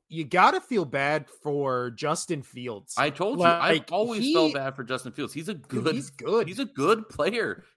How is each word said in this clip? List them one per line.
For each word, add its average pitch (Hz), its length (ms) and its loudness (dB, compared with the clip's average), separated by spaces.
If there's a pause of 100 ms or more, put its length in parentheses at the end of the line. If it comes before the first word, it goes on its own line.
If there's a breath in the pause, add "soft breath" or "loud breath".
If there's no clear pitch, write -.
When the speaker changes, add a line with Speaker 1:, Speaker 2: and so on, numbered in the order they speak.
Speaker 1:
you 160 160 -8
gotta 202 380 6
feel 196 240 0
bad 139 440 0 (140)
for 135 480 -2
Justin 147 520 -4
Fields. 120 540 -12
Speaker 2:
I 139 120 2
told 185 300 -2
you, 175 60 4
I've 170 280 6
Speaker 1:
Like, 156 180 -2
Speaker 2:
always 214 300 0
Speaker 1:
he 277 120 0
Speaker 2:
felt 320 200 4
bad 135 240 -6
for 131 80 -8
Justin 123 260 -6
Fields. 139 220 -8
He's 160 160 -8
a 214 40 -6
Speaker 1:
Dude, 127 300 -6
Speaker 2:
good, 160 120 2
Speaker 1:
he's 254 160 -6
good. 190 360 -2
Speaker 2:
he's 185 120 -10
a 269 60 -4
good 208 440 0
player. 170 560 -4 (120)